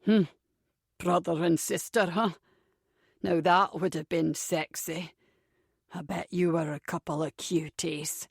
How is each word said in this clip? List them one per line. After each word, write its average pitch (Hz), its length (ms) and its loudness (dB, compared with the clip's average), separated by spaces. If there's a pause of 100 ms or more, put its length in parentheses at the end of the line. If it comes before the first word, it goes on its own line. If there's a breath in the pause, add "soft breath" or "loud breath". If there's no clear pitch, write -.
Hmm. 208 180 6 (760)
Brother 175 440 0
and 165 160 4
sister, 196 500 0
huh? 190 220 0 (880)
Now 180 180 2
that 175 400 4
would 170 140 0
have 156 160 -6
been 160 240 0
sexy. 165 800 -6 (800)
I 180 80 -8
bet 170 300 -6
you 175 200 2
were 160 220 0
a 143 60 -8
couple 160 440 -4
of 151 140 -6
cuties. 156 920 -4